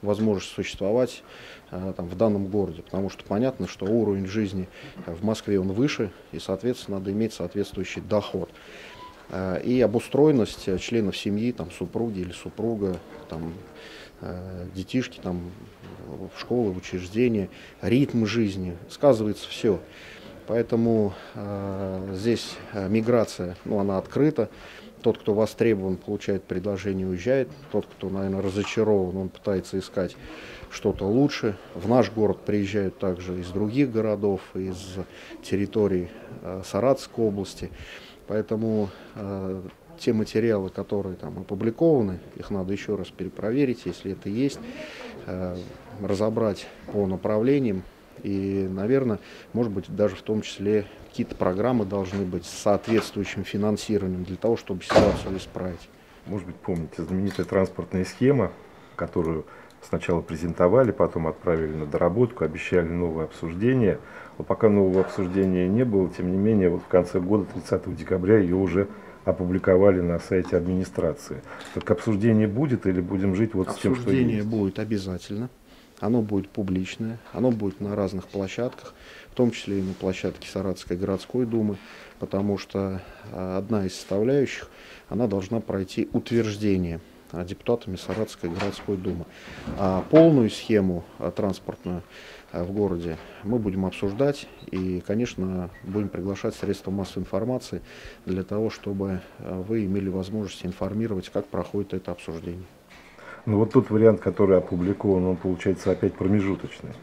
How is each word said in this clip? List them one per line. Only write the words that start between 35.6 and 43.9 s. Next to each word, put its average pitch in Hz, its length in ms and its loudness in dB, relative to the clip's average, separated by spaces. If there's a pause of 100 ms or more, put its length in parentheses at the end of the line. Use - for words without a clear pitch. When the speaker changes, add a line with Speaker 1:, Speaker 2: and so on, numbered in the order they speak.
Speaker 1:
э, 92 220 -8
Саратовской 117 600 2
области. 98 460 -2 (560)
Поэтому, 107 640 0 (260)
э, 95 460 -6 (360)
те - 160 2
материалы, 107 560 2
которые 95 460 -4
там 80 240 -10
опубликованы, 110 800 2 (160)
их - 160 -10
надо 95 200 -2
ещё 101 240 -4
раз 92 140 -6
перепроверить, 117 760 -2
если 90 260 -6